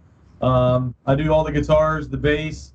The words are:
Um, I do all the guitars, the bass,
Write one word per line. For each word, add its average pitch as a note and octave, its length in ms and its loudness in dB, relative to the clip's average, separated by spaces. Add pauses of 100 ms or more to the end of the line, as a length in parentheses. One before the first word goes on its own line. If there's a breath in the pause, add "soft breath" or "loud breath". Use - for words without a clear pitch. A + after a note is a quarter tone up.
(400)
Um, B2 540 0 (100)
I C3+ 120 2
do D#3 160 0
all D#3 100 4
the D#3 100 -6
guitars, D#3 560 0
the C3+ 80 -6
bass, D3+ 580 -4